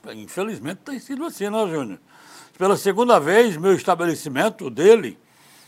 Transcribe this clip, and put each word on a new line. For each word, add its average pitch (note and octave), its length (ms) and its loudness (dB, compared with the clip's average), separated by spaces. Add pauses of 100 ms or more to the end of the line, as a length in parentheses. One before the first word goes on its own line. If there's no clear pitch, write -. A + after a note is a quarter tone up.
(160)
Infelizmente E3+ 640 -10
tem C#4 200 -14
sido C#4 240 -12
assim, G#3 260 -8
né, G#3+ 180 -2
Júnior? C3+ 320 -8 (580)
Pela F#3+ 200 2
segunda G3+ 420 2
vez, F#3 380 4
meu F#3 180 2
estabelecimento E3 960 -2
dele, D3 500 4 (480)